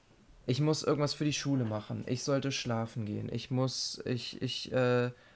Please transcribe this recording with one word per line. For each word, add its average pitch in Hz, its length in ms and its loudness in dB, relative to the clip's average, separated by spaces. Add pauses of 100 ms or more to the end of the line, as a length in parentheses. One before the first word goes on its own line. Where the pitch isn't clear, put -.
(480)
Ich 131 120 2
muss 151 240 2
irgendwas 147 300 2
für 156 100 -2
die 147 80 2
Schule 135 320 2
machen. 107 420 -4
Ich 127 160 -2
sollte 139 300 0
schlafen 113 520 -2
gehen. 107 280 -4
Ich - 180 -4
muss, 131 540 0
ich, - 380 -4
ich, - 300 -4
äh, 123 380 4 (260)